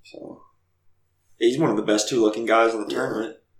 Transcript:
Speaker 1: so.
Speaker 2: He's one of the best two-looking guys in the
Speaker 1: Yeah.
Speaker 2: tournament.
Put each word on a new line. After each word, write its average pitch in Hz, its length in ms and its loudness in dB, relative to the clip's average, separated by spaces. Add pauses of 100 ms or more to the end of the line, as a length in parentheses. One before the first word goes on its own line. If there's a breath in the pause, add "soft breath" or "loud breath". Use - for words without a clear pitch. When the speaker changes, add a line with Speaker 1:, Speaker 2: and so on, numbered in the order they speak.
Speaker 1:
so. 50 400 -20 (920)
Speaker 2:
He's 120 200 2
one 156 120 2
of 104 80 -2
the 104 60 -2
best 107 260 0
two-looking 113 360 0
guys 113 280 4
in 110 120 -6
the - 80 -12
Speaker 1:
Yeah. 120 60 -4
Speaker 2:
tournament. 113 380 -6 (220)